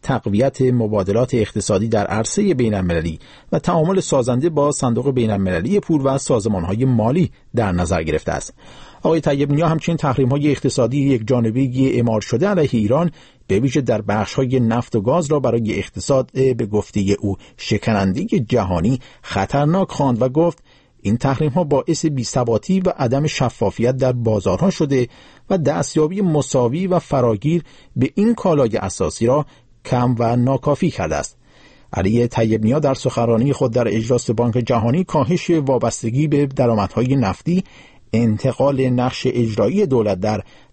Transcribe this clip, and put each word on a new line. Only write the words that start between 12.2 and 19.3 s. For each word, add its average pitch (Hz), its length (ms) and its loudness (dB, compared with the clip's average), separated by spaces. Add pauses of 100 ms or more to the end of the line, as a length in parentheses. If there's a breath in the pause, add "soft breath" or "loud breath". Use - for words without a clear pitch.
شده 123 280 0
علیه 170 240 2
ایران، 123 380 2 (360 loud breath)
به 98 140 2
ویژه 135 200 0
در 113 220 0
بخش‌های 110 580 0
نفت 117 360 0
و 110 40 2
گاز 139 300 0
را 151 100 2
برای 117 380 0
اقتصاد، 131 540 -2
به 123 340 0
گفته 101 540 0
او، 98 160 -2 (200 loud breath)
شکننده 107 840 0 (100)
جهانی 101 520 0 (220 loud breath)
خطرناک 147 680 0